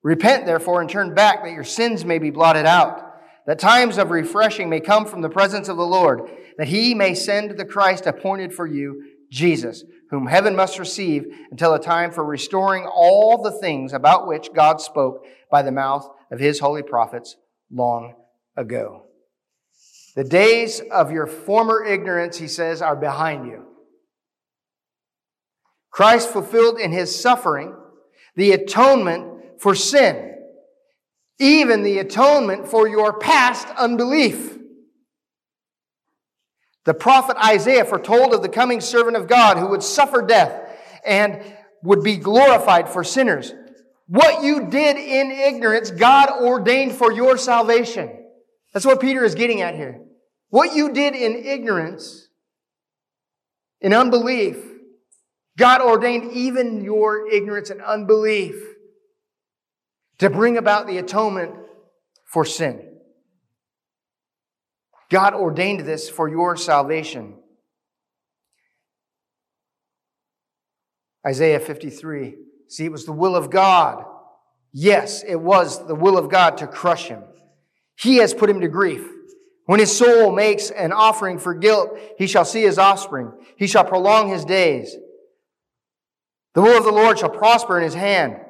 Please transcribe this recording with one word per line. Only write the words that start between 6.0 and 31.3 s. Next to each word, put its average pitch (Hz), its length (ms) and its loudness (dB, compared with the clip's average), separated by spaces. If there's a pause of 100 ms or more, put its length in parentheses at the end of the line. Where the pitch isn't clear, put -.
that 151 80 -6
he 226 280 0
may 196 200 0
send 208 380 -4
the 202 120 -12
Christ 190 420 -2
appointed 185 460 -6
for 175 140 -10
you, 143 380 -10 (260)
Jesus, 131 540 -2 (260)
whom 135 160 -6
heaven 190 300 2
must 190 220 -2
receive 165 460 -6 (280)
until 160 200 0
the 151 60 0
time 170 320 -4
for 170 140 -8
restoring 185 600 -4
all 196 540 4
the 214 120 -6
things 147 400 -8
about 156 340 2
which 156 260 -8
God 151 280 2
spoke 131 440 -4 (240)
by 143 140 2
the 135 100 -4
mouth 139 360 -6 (240)
of 120 80 -12
his 147 180 0
holy 147 240 -2
prophets 120 540 -6 (340)
long 120 460 -6 (400)
ago." 113 480 -10 (1080)
The 135 100 -4
days 220 560 2
of 160 320 -2
your 156 140 -6
former 220 580 -2
ignorance, 175 540 -6
he 165 100 -12
says, 165 320 -6
are 156 160 -2
behind 143 520 -6
you. 110 180 -20 (2250)
Christ 233 400 4
fulfilled 226 500 0
in 185 100 -4
his 180 300 -6
suffering 180 560 -2 (580)
the 196 180 4
atonement 196 1080 0
for 196 140 2
sin, - 680 0 (960)